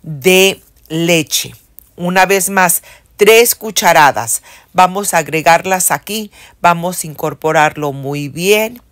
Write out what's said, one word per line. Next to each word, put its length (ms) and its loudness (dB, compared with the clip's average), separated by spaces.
de 600 2
leche. 640 -2
Una 300 0
vez 240 0
más, 340 0
tres 380 4
cucharadas. 880 0
Vamos 400 0
a 60 2
agregarlas 720 0
aquí, 400 -6
vamos 420 0
a 40 -10
incorporarlo 840 -2
muy 380 -8
bien. 520 -2